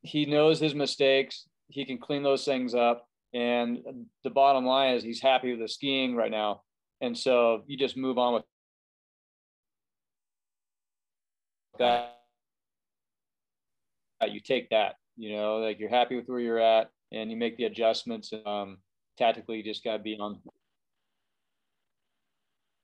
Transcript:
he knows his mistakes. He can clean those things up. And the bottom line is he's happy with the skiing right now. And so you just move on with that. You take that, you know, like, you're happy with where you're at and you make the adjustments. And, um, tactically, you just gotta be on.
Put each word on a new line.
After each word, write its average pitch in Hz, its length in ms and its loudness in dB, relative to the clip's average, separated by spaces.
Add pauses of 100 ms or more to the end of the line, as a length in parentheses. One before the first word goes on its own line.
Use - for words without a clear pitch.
he 151 240 -2
knows 151 340 4
his 151 160 0
mistakes. 135 720 2 (200)
He 139 180 -8
can 131 120 -8
clean 143 260 -4
those 139 200 2
things 127 300 -2
up. 120 340 2 (260)
And 120 760 -4 (160)
the 127 60 -6
bottom 135 360 4
line 131 300 2
is 107 80 -2
he's 117 180 -10
happy 127 300 2
with 117 100 -6
the 110 60 -6
skiing 135 480 -4
right 110 160 0
now. 104 320 -4 (380)
And 120 160 -4
so 117 480 2
you 139 120 -12
just 127 200 -2
move 131 200 -2
on 123 160 2
with 110 100 0 (3250)
that. 120 400 0 (2000)
You 104 140 -8
take 127 280 -4
that, 104 260 0 (220)
you 107 160 -10
know, 107 260 -2
like, 107 200 -4
you're 104 100 -8
happy 120 260 2
with 120 120 -8
where 123 120 -6
you're 117 200 0
at 113 300 4 (220)
and 110 200 -8
you 113 60 -8
make 117 200 -4
the 120 80 -2
adjustments. 110 680 -2
And, 110 140 -6
um, 101 320 -4 (400)
tactically, 113 400 0
you 107 60 -8
just 107 200 -8
gotta 110 200 -4
be 107 140 -6
on. 104 240 -8 (2500)